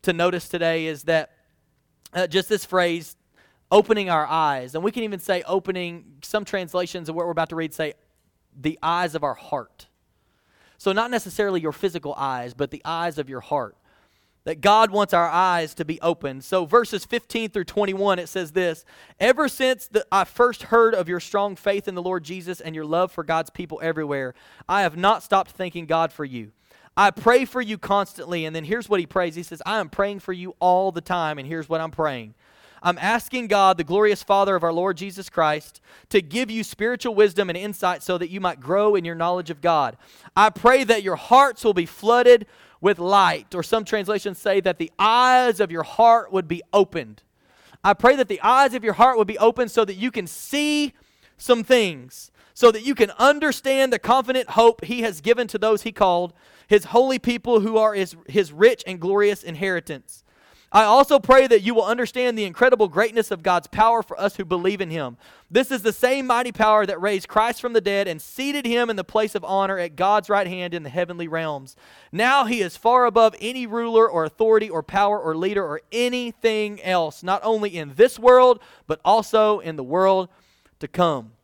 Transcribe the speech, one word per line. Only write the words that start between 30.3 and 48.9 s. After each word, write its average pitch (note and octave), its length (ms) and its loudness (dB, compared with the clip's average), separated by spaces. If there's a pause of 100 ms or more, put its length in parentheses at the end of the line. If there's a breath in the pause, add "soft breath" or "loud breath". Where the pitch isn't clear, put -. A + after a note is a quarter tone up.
you F3+ 280 -12
all F3+ 320 2
the E3+ 80 -8
time," D#3+ 380 -4
and C3+ 100 -14
here's D#3+ 200 -10
what D#3+ 120 -4
I'm D#3+ 100 -8
praying. B2+ 440 -6 (480 soft breath)
"I'm F3 160 -2
asking A3+ 500 -4
God, F#3+ 300 2
the E3+ 40 -6
glorious G3+ 400 0
Father G3 320 0
of E3+ 80 -2
our E3+ 100 -2
Lord F3 260 -4
Jesus F#3+ 320 -14
Christ, D3+ 500 -4 (300 soft breath)
to G3+ 100 4
give G3+ 300 -6
you A3+ 120 -6
spiritual A#3 520 -4
wisdom G3 340 2
and E3+ 80 -6
insight F#3 460 -6
so F3+ 160 -4
that E3+ 100 -6
you F#3+ 140 -10
might D#3+ 180 -4
grow G3+ 340 2
in F3 120 -2
your E3+ 80 -8
knowledge E3+ 340 -4
of D3 140 -12
God. D3 340 0 (400 soft breath)
I G#3 140 6
pray C4 340 4
that G#3+ 180 0
your F#3 140 -4
hearts C4 480 4
will G#3 100 2
be F3 120 0
flooded A#3+ 600 4 (340 soft breath)
with F3+ 200 0
light," F3+ 560 2
or E3+ 80 -6
some A3 200 -2
translations G3+ 540 -4
say G3 220 0
that F3+ 180 -2
the E3 180 -8
eyes B3 640 4
of F#3+ 140 -2
your E3 100 -6
heart A3+ 480 4
would F#3+ 160 -2
be E3+ 160 -8 (100)
opened. E3 500 0 (600 soft breath)
"I G3 120 4
pray B3+ 200 6
that C4 140 2
the F#3 140 -4
eyes B3+ 320 4
of A3+ 100 -8
your G#3+ 80 -2